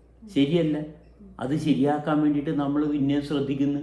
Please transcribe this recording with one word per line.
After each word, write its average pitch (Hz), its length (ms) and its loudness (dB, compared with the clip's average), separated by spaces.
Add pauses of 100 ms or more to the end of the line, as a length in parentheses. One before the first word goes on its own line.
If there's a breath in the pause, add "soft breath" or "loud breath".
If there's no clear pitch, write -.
(360)
ശരിയല്ല, 151 480 2 (560)
അത് 135 180 -2
ശരിയാക്കാൻ 147 640 2
വേണ്ടിയിട്ട് 147 380 0
നമ്മൾ 143 260 0
പിന്നെ 143 360 0
ശ്രദ്ധിക്കുന്നു. 143 600 -2